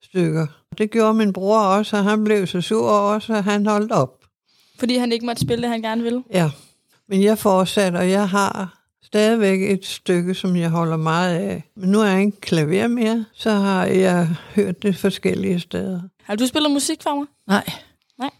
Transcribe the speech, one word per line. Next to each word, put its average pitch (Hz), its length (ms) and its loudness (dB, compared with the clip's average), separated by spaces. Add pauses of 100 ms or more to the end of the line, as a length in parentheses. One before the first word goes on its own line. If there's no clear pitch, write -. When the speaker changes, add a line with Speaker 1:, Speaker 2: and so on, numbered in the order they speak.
Speaker 1:
stykker. 160 420 0 (320)
Det 214 120 -2
gjorde 220 240 2
min 214 180 2
bror 196 260 2
også, 208 380 2
og 202 80 2
han 214 200 2
blev 208 220 2
så 180 140 -4
sur 220 300 0
over, 208 280 2
så 220 160 -4
han 208 320 0
holdt 214 260 0
op. 151 260 0 (600)
Speaker 2:
Fordi 247 180 0
han 247 160 0
ikke 233 140 -4
måtte 233 160 -4
spille 233 200 -2
det, 240 80 -2
han 226 120 -4
gerne 226 200 -4
ville? 240 200 -4 (100)
Speaker 1:
Ja, 170 180 2 (580)
men 196 140 2
jeg 214 160 4
fortsatte, 190 580 2
og 180 140 0
jeg 202 180 2
har 196 500 -2 (260)
stadigvæk 208 580 2
et 190 240 -2
stykke, 180 480 -2
som 180 220 -2
jeg 170 140 0
holder 165 260 0
meget 165 420 0
af. 185 240 -4 (140)
Men 185 140 -2
nu 208 100 4
er 220 60 4
jeg 190 140 2
ikke 202 200 0
klaver 170 460 0
mere, 233 380 0 (100)
så - 160 -4
har 196 360 2
jeg 185 420 2 (260)
hørt 196 280 0
det 196 140 0
forskellige 190 640 -2
steder. 185 400 -6 (220)
Speaker 2:
Har 208 140 -8
du 240 100 0
spillet 302 240 0
musik, 285 320 -2
farmor? 294 240 -4 (220)
Speaker 3:
Nej. 208 160 2 (540)
Speaker 2:
Nej. 254 220 -6